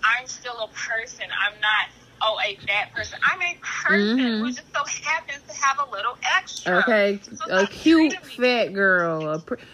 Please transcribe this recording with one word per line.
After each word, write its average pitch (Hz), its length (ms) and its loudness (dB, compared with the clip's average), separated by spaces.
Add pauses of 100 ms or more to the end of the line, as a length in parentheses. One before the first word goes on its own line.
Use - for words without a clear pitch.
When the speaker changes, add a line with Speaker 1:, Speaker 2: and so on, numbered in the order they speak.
Speaker 1:
I'm 240 220 0
still 247 340 -10
a 220 80 -6
person. 226 560 -8 (200)
I'm 202 160 -4
not, 214 280 0 (340)
oh, 214 240 0
a 202 80 -4 (120)
fat 202 280 -2
person. - 300 -8
I'm 359 180 2
a 349 180 -4
person 208 580 2
Speaker 2:
Mm-hmm. 226 260 0
Speaker 1:
who 247 80 -2
just - 220 -14
so 285 100 -2 (200)
happens 294 440 -4
to - 60 -14 (100)
have 269 220 2
a - 40 -16
little 214 260 -6 (200)
extra. 180 440 0
Speaker 2:
Okay, 208 420 2
Speaker 1:
So - 100 -20 (180)
Speaker 2:
a 190 160 2
Speaker 1:
stop 196 40 -8
Speaker 2:
cute 320 420 6
Speaker 1:
treating 190 160 -10
me - 80 -16
Speaker 2:
fat 240 380 2
girl, 175 600 2
a 160 60 -4
pr-, 247 140 -8 (200)